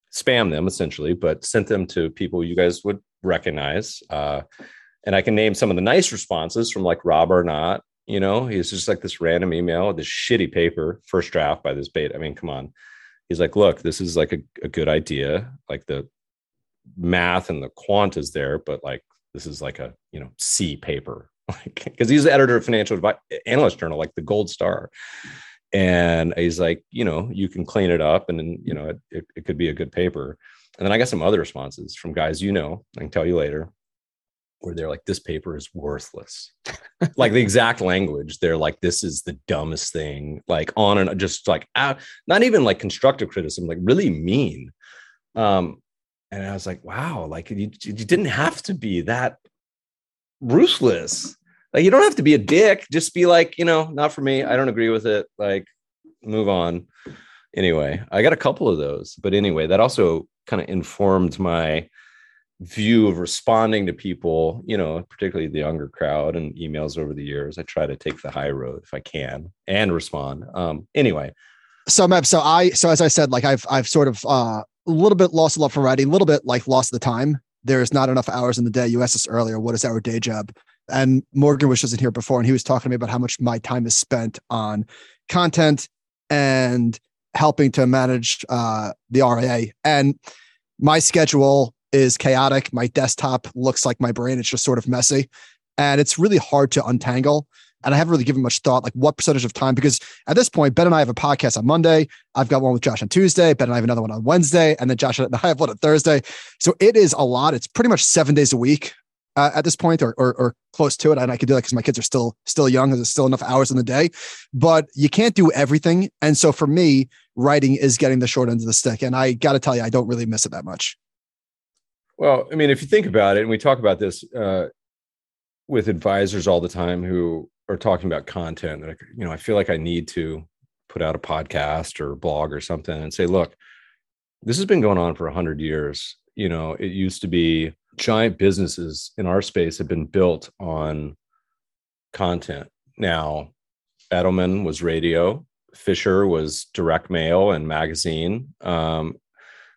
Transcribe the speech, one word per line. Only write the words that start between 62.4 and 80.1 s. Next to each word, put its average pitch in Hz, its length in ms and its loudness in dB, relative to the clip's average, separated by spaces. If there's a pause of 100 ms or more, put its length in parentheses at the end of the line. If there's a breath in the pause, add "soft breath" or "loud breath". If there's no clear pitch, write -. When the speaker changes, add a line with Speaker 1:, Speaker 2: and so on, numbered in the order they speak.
Speaker 1:
view 107 480 2
of 87 100 0
responding 110 720 0
to 87 60 -4
people, 85 720 -4
you 110 100 -4
know, 82 320 -4
particularly 85 380 -6
the 76 120 -6
younger 76 280 -6
crowd 76 480 -4
and 80 200 -8
emails 76 400 -8
over 76 160 -8
the 71 120 -12
years. 71 340 -10
I 85 60 -12
try 76 240 -6
to 69 80 -8
take - 260 -10
the 71 80 -14
high 71 220 -6
road 65 320 -10
if - 100 -18
I 65 60 -10
can 71 520 -12 (140)
and 98 260 0
respond. 71 520 -6 (100)
Um, 82 400 -6
anyway. 82 380 0 (560 soft breath)
Speaker 2:
So, - 180 4
Meb, 175 200 4
so 170 140 4
I, 165 300 4
so 175 200 2
as 160 120 4
I 165 60 6
said, 147 240 2
like, 127 140 0
I've, 139 220 0
I've 135 200 0
sort 147 200 4
of, 117 180 -4
uh, 113 360 0 (260)
a 170 40 0
little 190 240 6
bit 180 180 4
lost 160 220 4
the 160 60 0
love 143 120 0
for 143 80 0
writing, 135 280 4
a - 20 2
little 190 160 4
bit, 147 180 2
like, 123 220 -2
lost 131 240 2
the 123 80 -4
time. 135 400 0 (240)
There's 127 300 0
not 131 160 4
enough 131 200 0
hours 123 300 -2
in 120 40 2
the 120 60 0
day. 120 180 0
You 120 140 0
asked 123 140 0
us - 120 -4
earlier, 113 320 -2
"What 117 140 -4
is 113 100 -2
our 113 160 -2
day 113 200 -4